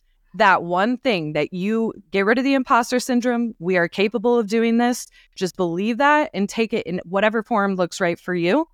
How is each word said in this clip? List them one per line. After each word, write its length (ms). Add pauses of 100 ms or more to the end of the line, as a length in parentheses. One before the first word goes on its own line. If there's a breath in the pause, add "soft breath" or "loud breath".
(340)
that 300
one 340
thing 360
that 180
you 400 (180)
get 160
rid 100
of 80
the 100
imposter 460
syndrome. 600
We 160
are 120
capable 500
of 100
doing 300
this. 280 (300 soft breath)
Just 200
believe 420
that 360
and 140
take 240
it 140
in 180
whatever 380
form 340
looks 240
right 180
for 160
you. 400